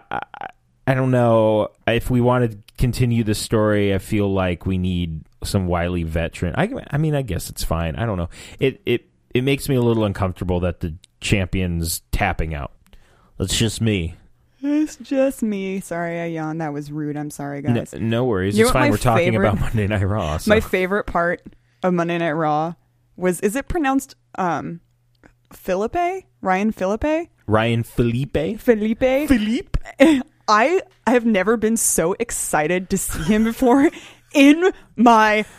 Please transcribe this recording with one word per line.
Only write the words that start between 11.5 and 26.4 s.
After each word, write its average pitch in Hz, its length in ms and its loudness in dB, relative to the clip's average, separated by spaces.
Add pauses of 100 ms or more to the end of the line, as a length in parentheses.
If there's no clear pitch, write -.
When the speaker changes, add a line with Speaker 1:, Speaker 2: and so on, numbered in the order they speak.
Speaker 1:
tapping 85 420 -2
out. 71 200 -10 (680)
That's - 180 -2
just - 240 -2
me. 98 360 0 (440)
Speaker 2:
It's 294 360 -2
just 269 480 -2
me. 196 340 -4
Sorry, 170 420 -6
I 170 60 -6
yawned. 160 340 -6
That 156 120 -4
was 143 180 -8
rude. 147 260 -6
I'm 147 140 -8
sorry, 143 320 -10
Speaker 1:
No, 127 120 0
Speaker 2:
guys. - 200 -6
Speaker 1:
no 113 300 -2
worries. 104 340 0
Speaker 2:
You 226 60 6
know - 40 4
Speaker 1:
It's - 60 2
Speaker 2:
what 131 60 4
Speaker 1:
fine. - 80 4
Speaker 2:
my - 20 4
Speaker 1:
We're 214 80 2
talking 127 340 2
Speaker 2:
favorite, 104 180 2
Speaker 1:
about 101 100 0
Monday 107 260 0
Night 101 180 0
Raw, 92 340 -2
so. - 120 -4
Speaker 2:
my 214 100 6
favorite 190 440 -2
part 170 380 -2 (420)
of 185 100 2
Monday 170 240 0
Night 170 140 -2
Raw 156 420 -2 (420)
was, 185 240 -2
is 208 140 -2
it 269 140 -4
pronounced, 269 480 -2 (200)
um, 165 440 -4 (720)
Felipe? 349 720 -4 (160)